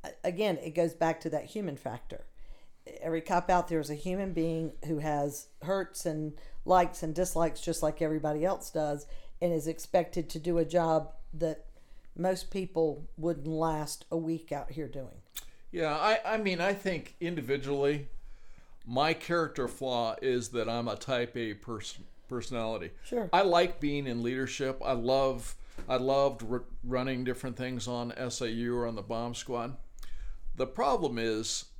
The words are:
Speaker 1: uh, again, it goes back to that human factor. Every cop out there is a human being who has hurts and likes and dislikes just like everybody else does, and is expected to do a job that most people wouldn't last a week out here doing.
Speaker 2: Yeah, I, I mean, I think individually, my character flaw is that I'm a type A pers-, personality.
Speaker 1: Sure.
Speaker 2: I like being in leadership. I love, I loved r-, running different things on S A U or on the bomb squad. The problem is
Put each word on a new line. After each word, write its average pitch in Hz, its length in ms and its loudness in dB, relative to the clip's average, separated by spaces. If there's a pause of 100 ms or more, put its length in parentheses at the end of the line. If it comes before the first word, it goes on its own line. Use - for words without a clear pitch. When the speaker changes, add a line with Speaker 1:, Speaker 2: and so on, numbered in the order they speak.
Speaker 1:
uh, 147 60 -8 (140)
again, 185 400 2
it 160 120 -6
goes 170 200 4
back 165 260 2
to 165 100 -4
that 151 140 -2
human 180 320 -6
factor. - 480 -8 (760)
Every 165 200 0
cop 175 300 2
out 175 160 6
there 165 120 2
is 143 120 -2
a 151 40 0
human 185 380 -2
being 160 380 0 (160)
who 156 120 0
has 147 480 0 (140)
hurts 185 460 -2
and 156 260 -2 (320)
likes 180 380 6
and 160 100 0
dislikes 160 480 2
just 165 220 0
like 156 180 2
everybody 151 440 2
else 185 260 0
does, 147 340 0 (360)
and 175 120 4
is 151 140 2
expected 165 640 2
to 165 80 -4
do 165 180 2
a 165 80 6
job 160 460 4 (220)
that 160 320 0 (520)
most 185 320 0
people 165 680 0
wouldn't 160 320 0
last 156 640 0
a 170 60 0
week 160 340 -2
out 139 200 -2
here 147 160 -6
doing. 120 340 -10 (500)
Speaker 2:
Yeah, 156 240 0
I, 202 300 4
I 220 120 0
mean, 196 240 0
I 196 120 4
think 190 480 -4
individually, 143 840 0 (800)
my 139 280 4
character 165 540 0
flaw 120 540 0
is 123 280 2
that 113 200 0
I'm 117 180 0
a 107 80 -2
type 120 420 -2
A 113 160 -2
pers-, - 460 -10 (300)
personality. 113 640 -4 (140)
Speaker 1:
Sure. 226 280 -2
Speaker 2:
I 175 80 8
like 175 380 6
being 143 280 0
in 117 160 -2
leadership. 131 600 0
I 135 100 2
love, 127 640 2 (340)
I 127 80 4
loved 135 520 4
r-, 120 140 0 (200)
running 127 400 0
different 123 340 -2
things 127 300 -4
on 120 280 -2
S 123 260 -4
A 120 80 0
U 120 280 0
or 120 100 2
on 117 80 -4
the 104 60 -4
bomb 117 340 -4
squad. 120 400 -4 (800)
The 131 120 2
problem 180 520 2
is 113 460 0 (140)